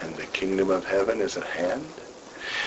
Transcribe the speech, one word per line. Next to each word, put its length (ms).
and 140
the 120
kingdom 420
of 160
heaven 340
is 180
at 60
hand"? 400